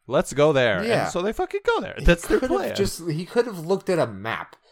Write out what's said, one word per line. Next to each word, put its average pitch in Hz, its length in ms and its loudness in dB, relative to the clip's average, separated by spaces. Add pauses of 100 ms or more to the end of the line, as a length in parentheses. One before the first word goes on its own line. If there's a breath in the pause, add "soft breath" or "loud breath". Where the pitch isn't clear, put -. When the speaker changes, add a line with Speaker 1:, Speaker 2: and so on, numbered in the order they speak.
Speaker 1:
Let's 151 260 0
go 147 200 4
there." 120 320 4
Speaker 2:
Yeah. 208 200 2
Speaker 1:
And 87 80 -2
so 175 100 -4
they 214 100 -2
fucking 370 320 -4
go 466 160 2
there. 208 180 -8
Speaker 2:
He 143 60 -10
Speaker 1:
That's 170 220 4
their - 140 2
Speaker 2:
could 254 100 -2
have 381 100 0
Speaker 1:
plan. - 160 -4
Speaker 2:
just, 185 320 -2
he 160 160 -4
could 240 220 0
have 180 200 -10
looked 190 220 -2
at 180 100 0
a 135 80 2
map 98 500 -8 (160)